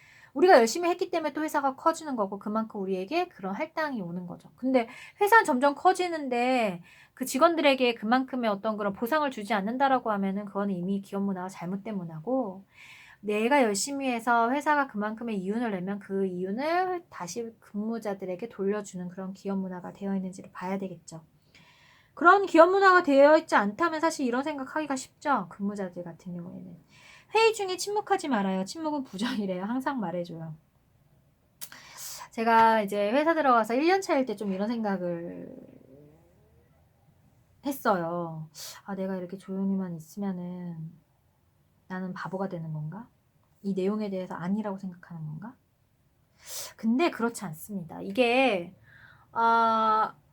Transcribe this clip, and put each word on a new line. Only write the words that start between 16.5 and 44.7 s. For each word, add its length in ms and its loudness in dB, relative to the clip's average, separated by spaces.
다시 500 -10
근무자들에게 880 -6
돌려주는 600 -4
그런 240 -10
기업 240 -6
문화가 340 -6
되어 240 -4
있는지를 380 -8
봐야 240 -4
되겠죠. 440 -10
그런 320 6
기업 240 8
문화가 320 6
되어 360 8
있지 180 0
않다면 460 0
사실 240 0
이런 180 0
생각하기가 540 -4
쉽죠. 520 -2
근무자들 540 -6
같은 300 -14
경우에는. 440 -14
회의 200 6
중에 240 -4
침묵하지 500 -2
말아요. 380 0
침묵은 400 -6
부정이래요. 580 -4
항상 380 -4
말해줘요. 520 -6
제가 500 6
이제 300 0
회사 220 4
들어가서 400 4
일 140 2
년 140 4
차일 240 2
때 100 -4
좀 160 -4
이런 160 -2
생각을 880 -4
했어요. 840 -2
'아, 100 -10
내가 200 -4
이렇게 220 -8
조용히만 580 -4
있으면은 960 -8
나는 240 -8
바보가 380 -6
되는 240 -8
건가? 340 -10
이 120 -4
내용에 360 -2
대해서 260 -6
아니라고 420 -4